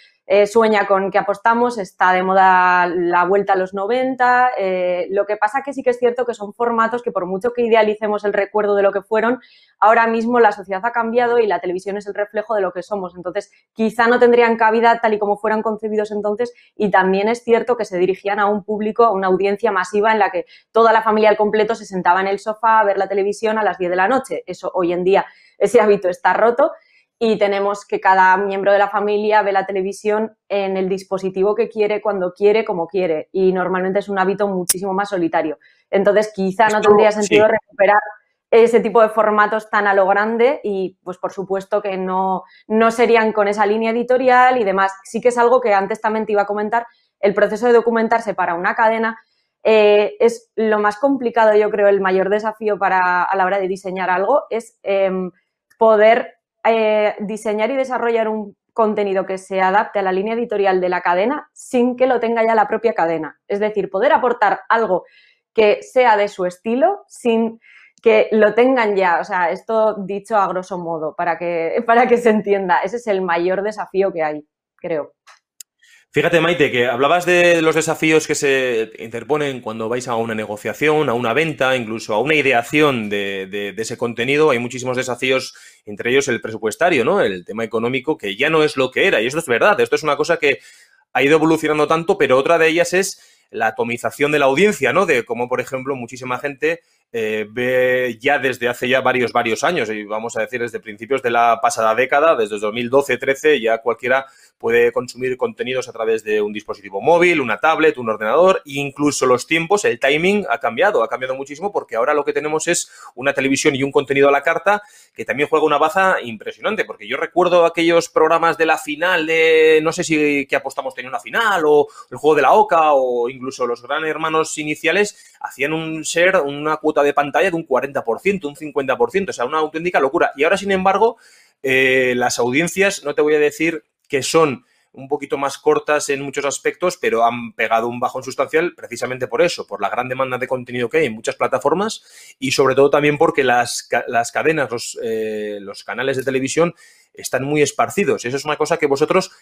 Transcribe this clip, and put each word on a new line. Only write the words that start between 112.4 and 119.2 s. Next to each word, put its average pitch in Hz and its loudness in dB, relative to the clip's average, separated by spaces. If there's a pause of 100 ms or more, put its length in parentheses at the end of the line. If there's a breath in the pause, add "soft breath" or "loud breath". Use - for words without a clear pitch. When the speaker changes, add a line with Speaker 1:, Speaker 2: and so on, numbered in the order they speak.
Speaker 2:
es - -4 (240 loud breath)
una 135 -2
televisión 139 0
y 127 -4
un 139 -4
contenido 139 2
a 139 4
la 139 2
carta 190 -2 (320 soft breath)
que 113 -12
también 139 -4
juega 151 2
una 147 2
baza 160 2
impresionante, 120 -6
porque 104 -16
yo 123 -6
recuerdo 170 2
aquellos 170 2
programas 160 2
de 165 2
la 156 2
final 160 -4